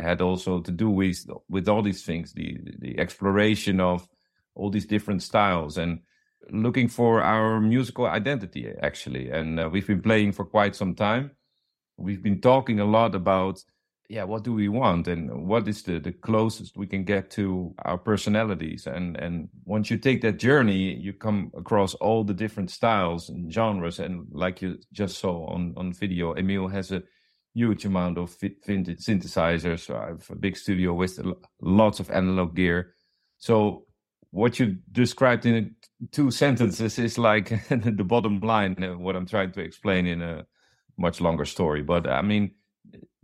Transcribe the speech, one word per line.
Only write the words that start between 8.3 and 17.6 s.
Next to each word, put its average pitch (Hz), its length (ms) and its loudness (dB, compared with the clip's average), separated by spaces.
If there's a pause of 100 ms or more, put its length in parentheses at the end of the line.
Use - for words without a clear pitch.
actually. 64 480 -6
And, 80 300 -2
uh, 82 100 -2
we've 95 160 -2
been 95 160 0
playing 107 300 4
for 95 120 -4
quite 104 300 2
some 92 200 -4
time. 113 360 0 (680)
We've 92 260 -6
been 101 180 0
talking 127 400 4
a 101 60 2
lot 110 280 4
about, 95 480 0 (460)
yeah, 107 160 -8
what 104 180 -6
do 117 120 -4
we 104 140 2
want 101 380 2
and 78 400 -6
what 104 220 0
is 107 140 -6
the, 87 180 -4
the - 100 -8
closest 110 680 -2
we 98 80 -6
can 98 180 -4
get 95 280 -2
to 92 420 -2 (100)